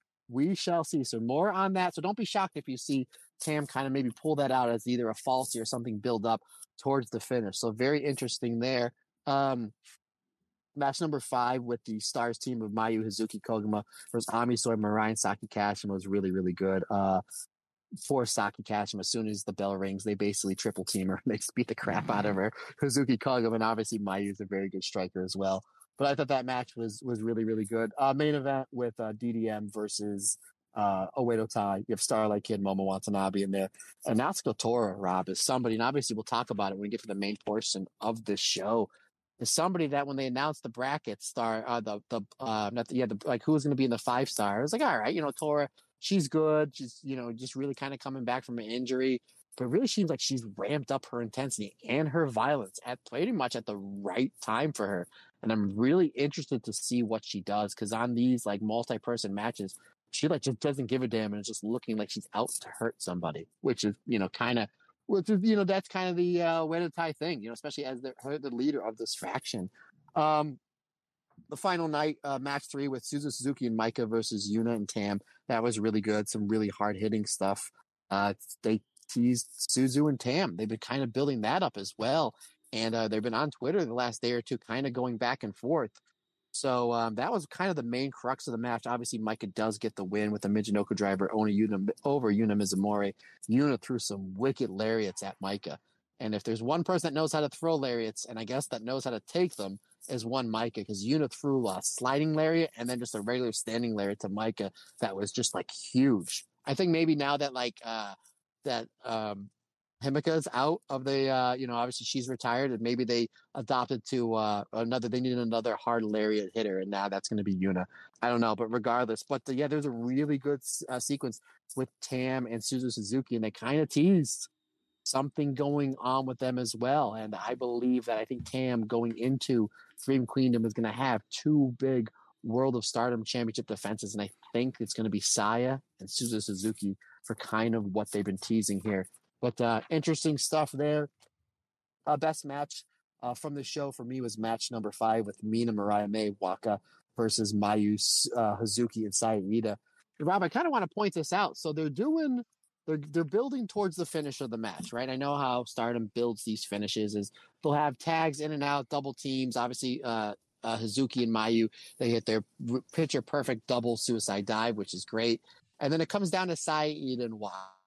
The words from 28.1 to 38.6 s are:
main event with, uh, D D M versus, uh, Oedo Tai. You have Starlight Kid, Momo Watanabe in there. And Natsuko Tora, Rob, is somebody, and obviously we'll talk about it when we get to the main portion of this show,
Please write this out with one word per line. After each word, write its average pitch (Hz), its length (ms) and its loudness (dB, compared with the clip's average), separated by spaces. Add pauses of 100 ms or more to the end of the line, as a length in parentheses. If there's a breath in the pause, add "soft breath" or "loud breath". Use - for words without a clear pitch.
main 147 220 2
event 135 340 0
with, 120 300 -4
uh, 110 120 -4
D 117 200 -4
D 110 160 0
M 107 200 -4
versus, 104 680 -2 (380 loud breath)
uh, 98 300 2 (100)
Oedo 117 360 2
Tai. 101 260 0
You 107 120 -8
have 104 100 -2
Starlight 107 440 2
Kid, 101 180 -2
Momo 98 220 2
Watanabe 98 580 0
in 98 80 0
there. 95 180 2 (380 loud breath)
And 113 140 4
Natsuko 139 360 0
Tora, 117 380 2
Rob, 92 340 0
is 92 120 -2
somebody, 123 340 2
and 110 80 0
obviously 135 320 0
we'll 107 80 -4
talk 120 280 -2
about 101 200 0
it 95 60 -4
when 101 60 -8
we 104 60 -4
get 110 120 -4
to 113 80 -14
the 98 80 -4
main 101 280 0
portion 104 440 -2 (120)
of 113 260 -4
this 101 120 0
show, 104 500 2 (520 soft breath)